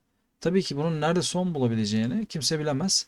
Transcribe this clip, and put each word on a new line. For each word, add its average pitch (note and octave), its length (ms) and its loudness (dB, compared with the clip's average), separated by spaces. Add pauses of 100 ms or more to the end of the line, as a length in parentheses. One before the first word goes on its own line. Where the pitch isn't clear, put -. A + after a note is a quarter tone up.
(400)
Tabii F3+ 220 2
ki C#3+ 140 -4
bunun D#3 240 -2
nerede E3 220 2
son F3+ 320 -2
bulabileceğini A2+ 720 0
kimse D#3 340 -2
bilemez. D3+ 480 0